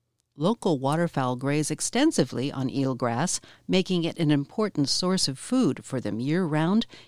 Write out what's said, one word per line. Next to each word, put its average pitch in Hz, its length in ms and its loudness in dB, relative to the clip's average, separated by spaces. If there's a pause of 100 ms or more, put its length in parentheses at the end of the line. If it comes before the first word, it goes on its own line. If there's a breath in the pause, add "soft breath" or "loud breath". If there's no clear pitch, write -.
(360)
Local 170 420 0
waterfowl 139 560 0
graze 143 340 0
extensively 156 840 0
on 135 180 -4
eelgrass, 127 680 -2 (260 loud breath)
making 180 380 0
it 165 160 -4
an 151 100 4
important 147 580 0
source 185 380 0
of 135 140 -6
food 233 440 0
for 131 160 -6
them 104 200 -4
year-round 160 640 2 (220 loud breath)